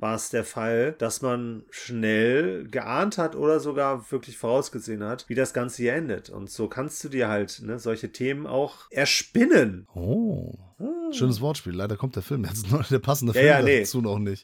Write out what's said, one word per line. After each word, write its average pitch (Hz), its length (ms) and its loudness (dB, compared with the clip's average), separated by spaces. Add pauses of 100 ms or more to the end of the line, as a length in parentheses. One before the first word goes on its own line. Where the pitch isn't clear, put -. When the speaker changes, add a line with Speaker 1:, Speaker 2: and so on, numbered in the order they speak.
Speaker 1:
war 110 140 -2
es - 160 -6
der 113 120 0
Fall, 117 560 0
dass 113 220 -2
man 123 240 -2 (240)
schnell 117 1000 2
geahnt 127 480 -2
hat 160 180 0
oder 151 240 4
sogar 135 520 -2
wirklich 127 260 -6
vorausgesehen 117 640 -2
hat, 117 260 -6
wie 120 60 -4
das 127 180 0
Ganze 123 300 -4
hier 120 100 2
endet. 143 360 -4
Und 98 200 -12
so 110 180 -4
kannst - 360 -8
du 147 60 -8
dir 127 180 0
halt, 104 360 -2
ne, 113 160 -6
solche 113 320 -4
Themen 139 360 -4
auch 139 440 -4
erspinnen. 139 1000 4
Speaker 2:
Oh. 156 600 -2 (240)
Speaker 1:
Hm. 320 360 -6
Speaker 2:
Schönes 127 260 0
Wortspiel. 139 340 -4
Leider 101 220 -4
kommt 131 220 -6
der 95 60 -6
Film 135 200 -4
jetzt 98 260 -6
noch, 147 160 2
der 135 140 2
passende 123 340 0
Speaker 1:
Ja, 120 60 4
Speaker 2:
Film 143 80 10
Speaker 1:
ja, 143 140 8
nee. 131 180 6
Speaker 2:
dazu 117 220 0
noch 104 180 0
nicht. 98 240 -4